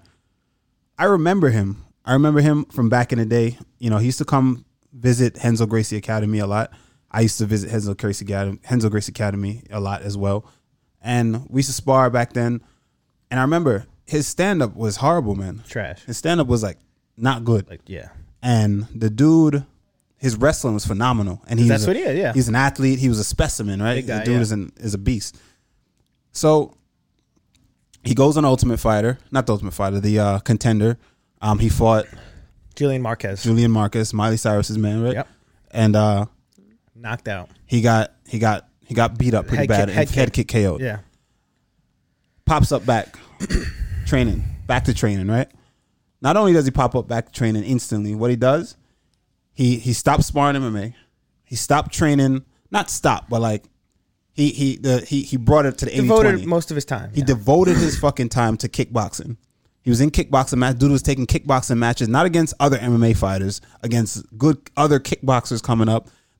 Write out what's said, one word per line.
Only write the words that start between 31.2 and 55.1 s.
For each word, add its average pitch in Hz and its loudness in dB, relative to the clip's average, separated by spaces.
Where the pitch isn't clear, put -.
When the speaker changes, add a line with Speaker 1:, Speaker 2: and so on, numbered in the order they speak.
Speaker 1:
Um, 107 0
he 113 2
fought 113 2
Speaker 2:
Julian 135 -2
Marquez. 110 -6
Speaker 1:
Julian 117 2
Marquez, 110 0
Miley 110 0
Cyrus's 107 -2
man, 107 -2
right? 123 -2
Speaker 2:
Yep. - -6
Speaker 1:
And, 110 2
uh, 104 2
Speaker 2:
Knocked 117 -12
out. 95 -10
Speaker 1:
he 120 0
got, 113 2
he 113 -6
got, 107 -2
he - -10
got 117 0
beat 123 2
up 104 0
pretty 117 -2
Speaker 2:
Head 101 -2
Speaker 1:
bad 107 2
Speaker 2:
kick, 101 4
Speaker 1:
and - -6
Speaker 2:
head 104 0
Speaker 1:
head 131 2
Speaker 2:
kick. 113 -6
Speaker 1:
kick - -2
K 110 2
O'd. 87 -2
Speaker 2:
Yeah. 113 -8
Speaker 1:
Pops 151 2
up 131 -2
back, 117 -2
<clears throat> - -4
training, 127 0
back 123 0
to 127 2
training, 98 -2
right? 117 0
Not 151 2
only 202 4
does 156 4
he 131 0
pop 127 0
up 120 -4
back 113 -4
to - -20
training 110 0
instantly, 107 -4
what 113 0
he 123 0
does, 135 0
he, 123 2
he 120 -4
stopped 147 2
sparring 143 0
M 135 -4
M 113 -4
A. 104 -8
He - -12
stopped - 0
training, 135 2
not 202 -2
stopped, - -2
but, 117 -2
like, 107 -2
he, 147 0
he, 135 -2
the, 127 0
he, 139 -4